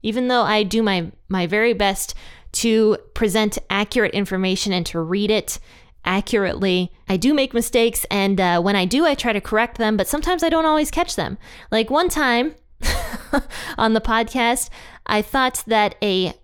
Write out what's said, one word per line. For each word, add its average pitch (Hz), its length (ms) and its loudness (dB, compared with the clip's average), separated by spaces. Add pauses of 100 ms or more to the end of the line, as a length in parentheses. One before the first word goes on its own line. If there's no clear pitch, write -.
Even 233 240 -2
though 247 160 2
I 214 180 2
do 214 220 0
my, 190 280 0 (160)
my 180 200 -2
very 220 260 2
best 202 400 -2 (380)
to 220 460 4 (180)
present 214 420 0 (140)
accurate 208 420 0
information 190 600 -2
and 180 140 0
to 170 120 -4
read 196 320 0
it - 260 -2 (480)
accurately, 185 880 0 (160)
I 190 80 2
do 254 160 2
make 269 200 0
mistakes, 233 560 0
and, 196 300 2
uh, 175 220 2
when 202 160 2
I 185 80 2
do, 262 200 2
I 285 100 2
try 233 180 -2
to 202 80 -2
correct 226 360 -2
them, 220 200 0
but 196 100 0
sometimes 320 360 0
I 330 60 2
don't 320 160 2
always 302 240 2
catch - 280 -2
them. 185 200 -4 (340)
Like, 220 180 0
one 320 180 2
time 269 480 0 (260)
<laughs> - 540 -2 (420)
on 220 160 2
the 220 60 4
podcast, 233 720 0 (360)
I 214 160 0
thought 262 460 -2
that 214 340 2
a 185 320 0 (100)